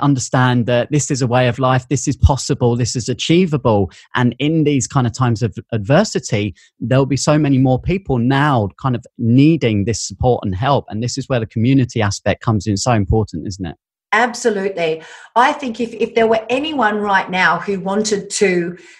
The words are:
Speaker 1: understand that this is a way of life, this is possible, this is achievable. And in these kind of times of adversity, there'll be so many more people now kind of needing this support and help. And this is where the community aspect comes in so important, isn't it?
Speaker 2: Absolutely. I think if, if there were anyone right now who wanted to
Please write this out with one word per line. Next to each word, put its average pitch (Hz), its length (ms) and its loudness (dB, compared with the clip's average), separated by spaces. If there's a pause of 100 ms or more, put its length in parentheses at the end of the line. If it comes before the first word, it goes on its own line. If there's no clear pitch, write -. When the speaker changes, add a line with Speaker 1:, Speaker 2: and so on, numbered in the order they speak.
Speaker 1:
understand 127 640 2
that 120 260 0
this 147 180 0
is 135 120 -2
a 131 60 2
way 123 200 2
of 117 120 -2
life, 131 280 0
this 151 220 -2
is 131 80 -2
possible, 127 580 2
this 120 180 -2
is 120 140 -6
achievable. 131 840 2 (260)
And 123 220 2
in 156 280 0
these 143 200 2
kind 123 220 0
of 107 60 -4
times 120 280 0
of 113 160 -4 (140)
adversity, 107 840 0 (240)
there'll 131 260 -4
be 135 100 -2
so 151 240 2
many 139 180 2
more 127 240 2
people 170 360 -4
now 131 500 2 (140)
kind 127 140 -2
of - 100 -8 (120)
needing 120 680 2
this 110 200 -4
support 120 380 0
and 98 100 -4
help. 120 360 0
And 107 120 -8
this 123 160 -6
is 127 120 -8
where 127 100 0
the 110 80 -4
community 123 540 2
aspect 101 420 -2
comes 107 240 -2
in 104 80 0
so 123 160 0
important, 104 560 0
isn't 98 180 -8
it? 78 120 -10 (340)
Speaker 2:
Absolutely. 196 920 -2 (320)
I 262 180 4
think 247 260 -8
if, 226 140 -6
if - 220 -4
there 226 100 4
were 220 240 2
anyone 262 480 -2
right 202 320 0
now 175 300 2
who 196 200 -4
wanted 202 520 -2
to 175 440 0 (240)